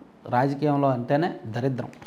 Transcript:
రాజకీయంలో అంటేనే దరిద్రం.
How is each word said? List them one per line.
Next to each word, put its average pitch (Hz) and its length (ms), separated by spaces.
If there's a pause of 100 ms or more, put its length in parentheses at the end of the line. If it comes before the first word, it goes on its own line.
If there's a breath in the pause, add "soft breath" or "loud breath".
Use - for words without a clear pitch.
(280)
రాజకీయంలో 139 640
అంటేనే 143 440 (120)
దరిద్రం. 120 420 (180)